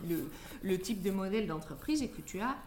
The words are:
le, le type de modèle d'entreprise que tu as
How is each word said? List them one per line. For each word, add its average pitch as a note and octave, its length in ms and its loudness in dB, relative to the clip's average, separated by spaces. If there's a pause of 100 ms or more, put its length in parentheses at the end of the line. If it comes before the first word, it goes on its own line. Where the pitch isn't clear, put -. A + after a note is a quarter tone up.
le, E3+ 220 0 (340)
le F#3 160 4
type G3+ 220 0
de F#3+ 100 4
modèle G3 340 2
d'entreprise D#3+ 640 0
que - 120 -10
tu - 180 -6
as B3+ 160 0 (100)